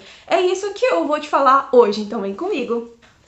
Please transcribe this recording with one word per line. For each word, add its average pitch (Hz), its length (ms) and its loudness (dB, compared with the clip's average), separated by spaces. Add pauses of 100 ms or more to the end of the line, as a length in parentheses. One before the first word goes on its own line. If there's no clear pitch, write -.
(260)
É - 140 0
isso 381 340 -2
que - 120 -2
eu 330 200 0
vou 302 140 -2
te 294 80 -10
falar 269 460 2
hoje, 214 260 6
então 214 220 -6
vem 196 120 -6
comigo. 240 580 -6 (360)